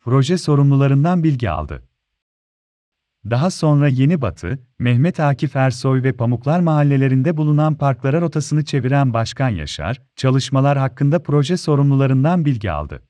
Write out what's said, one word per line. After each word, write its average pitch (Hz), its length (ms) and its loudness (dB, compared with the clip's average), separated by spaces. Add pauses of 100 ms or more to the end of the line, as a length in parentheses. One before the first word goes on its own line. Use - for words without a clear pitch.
Proje 135 380 0
sorumlularından 139 840 2
bilgi 123 260 0
aldı. 76 320 -8 (1500)
Daha 139 200 0
sonra 147 380 2
Yeni 139 340 2
Batı, 92 360 -6 (200)
Mehmet 123 420 0
Akif 143 360 -2
Ersoy 131 460 0
ve 131 100 0
Pamuklar 123 480 -2
mahallelerinde 143 760 2
bulunan 151 380 0
parklara 139 460 -2
rotasını 156 440 -2
çeviren 135 480 0
Başkan 113 360 -2
Yaşar, 85 540 -6 (140)
çalışmalar 135 640 0
hakkında 143 440 0
proje 147 340 0
sorumlularından 139 880 2
bilgi 110 260 -2
aldı. 73 400 -8